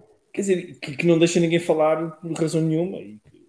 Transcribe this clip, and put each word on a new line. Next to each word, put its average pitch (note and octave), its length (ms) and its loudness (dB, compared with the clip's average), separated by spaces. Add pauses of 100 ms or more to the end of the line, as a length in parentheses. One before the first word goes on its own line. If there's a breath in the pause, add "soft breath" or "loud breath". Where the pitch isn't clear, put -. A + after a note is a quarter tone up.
(340)
Quer - 80 -4
dizer, F3 380 -2
que, C#3+ 180 -10
que E3 100 0
não E3+ 100 6
deixa E3+ 220 4
ninguém E3+ 200 2
falar D#3+ 580 0
por E3 160 -12
razão D#3+ 280 -2
nenhuma, E3 360 -2
e G#2+ 260 -16
que - 260 -20